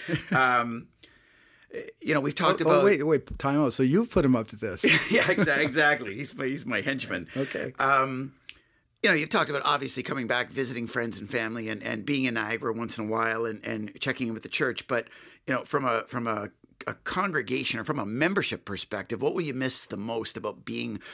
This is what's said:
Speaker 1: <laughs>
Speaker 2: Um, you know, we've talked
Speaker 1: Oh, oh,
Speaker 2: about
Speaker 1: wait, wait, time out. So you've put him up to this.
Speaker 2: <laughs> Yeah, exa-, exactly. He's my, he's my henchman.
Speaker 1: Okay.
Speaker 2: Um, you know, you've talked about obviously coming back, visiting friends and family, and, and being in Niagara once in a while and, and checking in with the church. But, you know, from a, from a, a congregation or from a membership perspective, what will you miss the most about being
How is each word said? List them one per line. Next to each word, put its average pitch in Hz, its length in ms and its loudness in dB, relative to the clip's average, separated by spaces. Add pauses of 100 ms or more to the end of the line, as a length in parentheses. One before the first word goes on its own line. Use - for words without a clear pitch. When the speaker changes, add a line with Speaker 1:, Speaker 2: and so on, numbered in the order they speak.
(100)
Speaker 1:
<laughs> - 260 -4
Speaker 2:
Um, 120 520 2 (1120)
you 156 140 0
know, 147 60 2
we've 151 140 -2
talked 165 280 2
Speaker 1:
Oh, - 40 2
oh, 156 40 6
Speaker 2:
about 143 140 6
Speaker 1:
wait, 139 220 4
wait, 156 320 2
time 139 200 2
out. 139 140 4
So - 100 0
you've 175 280 4
put 170 140 4
him 127 120 6
up 113 120 0
to 110 80 -14
this. - 280 -2
Speaker 2:
<laughs> - 260 4
Yeah, 226 140 4
exa-, 151 340 4
exactly. 143 560 2
He's 131 220 -8
my, 139 100 -4
he's 135 200 -4
my 110 160 0
henchman. 101 440 -4 (100)
Speaker 1:
Okay. 131 420 -4
Speaker 2:
Um, 135 560 2 (680)
you 220 80 4
know, 170 60 6
you've 151 140 0
talked 165 200 2
about 139 140 -2
obviously 135 380 0
coming 131 240 -4
back, 123 240 0
visiting 120 360 -4
friends 117 320 -4
and 107 120 -12
family, 113 380 -4
and, 107 140 -8
and 113 220 -6
being 135 220 0
in 120 80 -2
Niagara 113 400 -2
once 117 240 -6
in 110 80 -4
a - 20 -4
while 113 380 0
and, 107 200 -8
and 107 340 -6
checking 127 280 -2
in 113 60 -6
with 107 80 -10
the 107 80 -14
church. - 380 -2
But, 117 200 -2 (380)
you 131 80 0
know, 120 80 -2
from 143 220 -2
a, 117 220 2
from 120 220 -6
a, 107 220 -4 (360)
a - 80 -6
congregation 135 880 -2
or 110 40 -6
from 147 140 -2
a 104 80 -4
membership 139 580 -2
perspective, 101 560 -6
what 151 140 0
will 175 80 -2
you 147 120 -4
miss 131 320 -2
the 107 100 -8
most 113 400 -4
about - 280 -8
being 117 360 -6 (140)